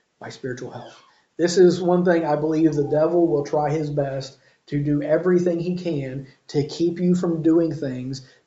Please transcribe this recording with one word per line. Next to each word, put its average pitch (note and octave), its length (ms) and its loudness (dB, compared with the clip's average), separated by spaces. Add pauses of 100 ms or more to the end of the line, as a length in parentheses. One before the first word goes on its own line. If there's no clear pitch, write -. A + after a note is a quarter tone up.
(200)
my A#2+ 80 -16
spiritual B2 420 -12
health." - 320 -18 (340)
This F3+ 220 0
is F3+ 240 6
one F3+ 220 2
thing E3+ 200 2
I D3+ 100 0
believe D#3 400 0
the C#3+ 100 0
devil D#3+ 420 2
will D3 180 0
try D3 260 -2
his D3+ 200 -2
best C3+ 480 -6 (280)
to D3 160 -4
do D3 200 0
everything E3+ 580 2
he F3+ 160 -4
can C#3 500 -6 (220)
to C#3+ 180 -2
keep E3+ 320 -2
you F3+ 160 2
from E3+ 280 -2
doing D#3+ 300 2
things C3 540 -8 (200)